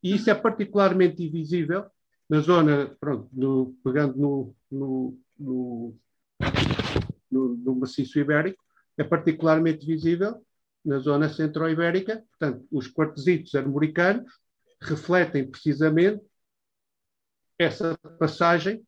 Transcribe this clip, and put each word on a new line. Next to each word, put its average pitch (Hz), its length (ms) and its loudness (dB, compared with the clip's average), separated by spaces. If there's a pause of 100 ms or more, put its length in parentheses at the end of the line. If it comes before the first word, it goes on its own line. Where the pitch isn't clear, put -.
E 180 100 0
isso 208 160 2
é 208 60 6
particularmente 190 920 2
visível 165 600 -4 (400)
na 151 100 4
zona, 151 600 4
pronto, 127 340 -6
no, 131 400 0 (100)
pegando 131 320 0
no, 139 400 -2 (140)
no, 131 480 -6 (220)
no, 123 580 -8 (1300)
no, 131 240 0
no 123 200 -2
maciço 131 440 -2
ibérico, 151 440 0 (340)
é 151 60 -2
particularmente 160 800 2
visível 170 540 -2 (460)
na 139 140 0
zona 143 300 2
centro-ibérica. 165 1000 -2
Portanto, 131 420 -6
os 135 160 -4
quartzitos 156 680 -2
armoricanos 156 760 0 (500)
refletem 156 680 0
precisamente 160 760 2 (1300)
essa 165 380 0 (240)
passagem 170 680 0